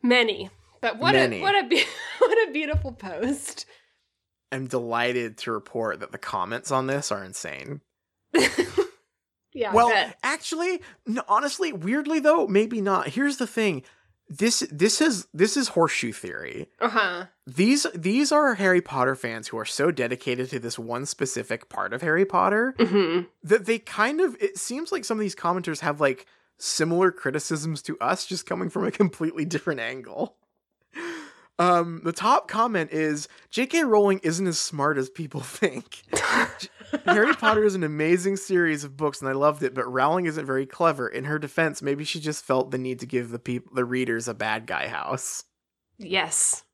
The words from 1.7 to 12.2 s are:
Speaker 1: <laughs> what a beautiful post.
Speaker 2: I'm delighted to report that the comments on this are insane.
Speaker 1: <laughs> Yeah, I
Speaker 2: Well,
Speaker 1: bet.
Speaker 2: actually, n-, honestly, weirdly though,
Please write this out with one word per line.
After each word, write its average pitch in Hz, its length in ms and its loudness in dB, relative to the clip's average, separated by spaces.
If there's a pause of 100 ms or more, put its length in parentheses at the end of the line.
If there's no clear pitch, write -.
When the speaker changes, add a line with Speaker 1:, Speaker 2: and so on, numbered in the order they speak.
Speaker 1:
<laughs> - 180 -12
what 466 280 6
a 302 60 -10
beautiful 294 400 -2
post. 214 720 -6 (840)
Speaker 2:
I'm 135 180 -6
delighted 120 720 -2
to - 120 -6
report 107 480 -4
that - 140 -12
the - 40 -10
comments 107 540 -6
on 131 160 0
this 139 240 -4
are 98 120 -6
insane. 92 580 -12 (520)
Speaker 1:
<laughs> 330 60 4 (1120)
Yeah, 226 200 -4
I - 20 -2
Speaker 2:
Well, 233 160 8
Speaker 1:
bet. 202 320 2
Speaker 2:
actually, 330 580 -2 (280)
n-, 233 200 -4
honestly, 277 460 0
weirdly 285 460 0
though, 302 280 4